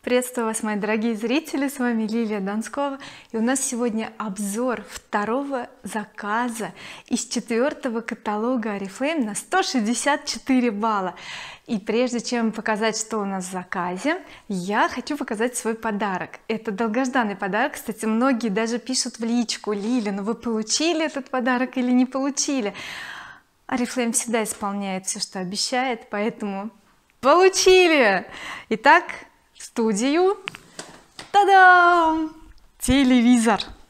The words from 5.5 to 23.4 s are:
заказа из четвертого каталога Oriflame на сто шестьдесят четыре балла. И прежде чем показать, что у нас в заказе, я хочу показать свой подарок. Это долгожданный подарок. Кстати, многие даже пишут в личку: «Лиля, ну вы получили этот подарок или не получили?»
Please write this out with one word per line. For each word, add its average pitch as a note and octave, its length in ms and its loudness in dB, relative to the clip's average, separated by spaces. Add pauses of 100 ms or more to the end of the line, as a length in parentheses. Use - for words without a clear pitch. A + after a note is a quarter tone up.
заказа G#3+ 880 -6 (360)
из - 180 -4
четвертого A#3+ 760 -2
каталога A3 760 -4
Oriflame B3 480 -4
на G#3 100 -6
сто - 280 0
шестьдесят C#4 600 0
четыре A#3+ 480 0
балла. G3+ 440 -2 (500)
И A#3 120 -4
прежде A#3+ 440 0
чем A#3 320 -2
показать, G#3+ 440 -2
что - 200 -6
у G#3 80 -2
нас F#3+ 220 -4
в F#3 40 -12
заказе, F#3 720 -4 (240)
я G3+ 400 0
хочу D4 300 -6
показать B3 400 -2
свой A3+ 160 -2
подарок. G#3 760 -4
Это A3 240 -4
долгожданный A#3 640 0
подарок. G#3 380 -2
Кстати, - 320 -8
многие A3+ 420 2
даже A3+ 320 -2
пишут B3+ 400 -4
в A#3 60 -4
личку: A3+ 480 -2
«Лиля, G#3 400 -2
ну G3 100 -4
вы A3 120 -2
получили A#3+ 680 -2
этот C#4 260 -6
подарок B3+ 460 0
или B3+ 160 0
не B3 140 6
получили?» C4+ 680 -2 (960)